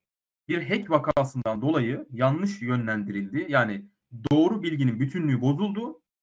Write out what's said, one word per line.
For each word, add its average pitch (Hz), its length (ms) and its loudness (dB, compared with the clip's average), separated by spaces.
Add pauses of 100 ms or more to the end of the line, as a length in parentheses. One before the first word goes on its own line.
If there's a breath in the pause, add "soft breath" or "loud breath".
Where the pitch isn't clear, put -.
(480)
bir 165 220 -2
hack 202 200 -2
vakasından 135 720 0
dolayı 135 500 0
yanlış 143 500 0
yönlendirildi. 110 880 -2
Yani 110 360 0 (460)
doğru 165 320 4
bilginin 135 360 0
bütünlüğü 143 420 0
bozuldu 196 600 -2 (220)